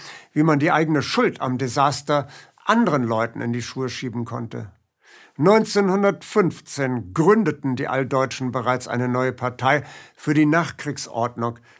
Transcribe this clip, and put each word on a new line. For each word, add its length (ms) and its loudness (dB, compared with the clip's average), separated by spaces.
wie 100 2
man 160 4
die 120 2
eigene 300 2
Schuld 400 0
am 160 -4
Desaster 720 0
anderen 360 2
Leuten 380 -2
in 140 -4
die 80 -4
Schuhe 260 -6
schieben 380 -8
konnte. 440 -10
Neunzehnhundertfünfzehn 1800 2
gründeten 640 2
die 120 -4
Alldeutschen 640 -2
bereits 360 -2
eine 200 -2
neue 240 0
Partei 520 -2
für 200 -2
die 100 4
Nachkriegsordnung, 1120 -2